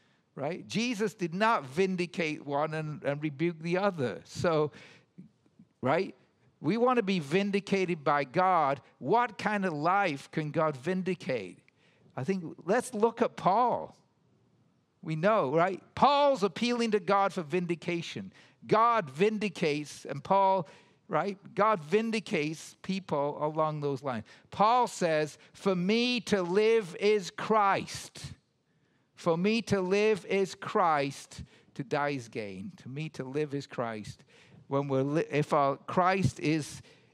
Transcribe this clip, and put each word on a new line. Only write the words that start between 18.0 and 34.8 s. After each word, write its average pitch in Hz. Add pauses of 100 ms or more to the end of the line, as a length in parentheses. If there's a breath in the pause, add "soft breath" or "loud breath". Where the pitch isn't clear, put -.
God 214
vindicates, 170
and 139
Paul, 190 (400 loud breath)
right? 185 (200)
God 202
vindicates 180
people 156
along 156
those 143
lines. 120 (280 loud breath)
Paul 233
says, 156 (140 loud breath)
"For 196
me 226
to 196
live 208
is 202
Christ. - (960)
For 165
me 214
to 202
live 202
is 196
Christ, 151 (320 loud breath)
to -
die 143
is 123
gain." 101
To -
me 151
to -
live 139
is 143
Christ. 110 (460 soft breath)
When 139